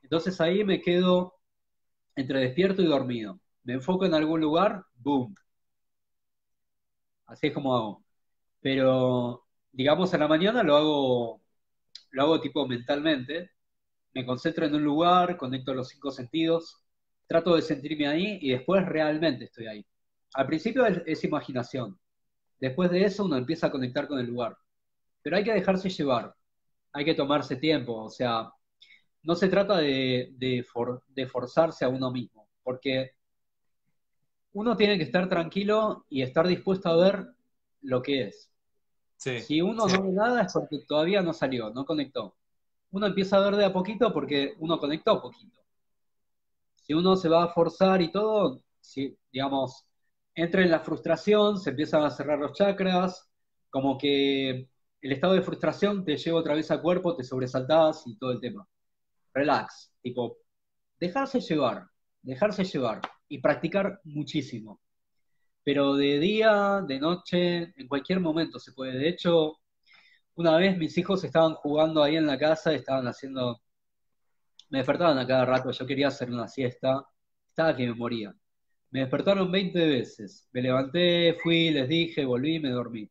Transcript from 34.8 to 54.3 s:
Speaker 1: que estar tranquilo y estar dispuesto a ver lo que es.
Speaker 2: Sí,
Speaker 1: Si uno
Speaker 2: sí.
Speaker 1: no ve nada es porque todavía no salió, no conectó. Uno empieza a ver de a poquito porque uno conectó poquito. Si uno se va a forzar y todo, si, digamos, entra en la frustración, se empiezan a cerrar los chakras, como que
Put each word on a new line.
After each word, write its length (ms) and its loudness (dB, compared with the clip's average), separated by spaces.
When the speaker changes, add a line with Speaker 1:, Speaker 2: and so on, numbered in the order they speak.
Speaker 1:
que 60 0
estar 260 0
tranquilo 800 -2
y 120 -2
estar 260 0
dispuesto 420 0
a 80 4
ver 300 4
lo 200 0
que 260 -2
es. 240 -20
Speaker 2:
Sí, 280 -8
Speaker 1:
Si 160 0
uno 260 0
Speaker 2:
sí. 100 2
Speaker 1:
no 60 0
ve 80 -2
nada 320 2
es 100 -4
porque 340 -4
todavía 340 2
no 120 -2
salió, 380 -4
no 140 -8
conectó. 520 -6
Uno 160 -2
empieza 300 2
a 40 6
ver 160 2
de 80 4
a 80 0
poquito 400 0
porque 460 -2
uno 200 -2
conectó 420 0
poquito. 380 -20
Si 180 -6
uno 220 4
se 140 -2
va 140 6
a 60 0
forzar 520 2
y 100 0
todo, 500 0
si, 360 -8
digamos, 540 -4
entra 300 0
en 80 4
la 80 2
frustración, 800 0
se 120 -4
empiezan 320 0
a 80 0
cerrar 280 -4
los 140 -6
chakras, 760 0
como 280 0
que 720 0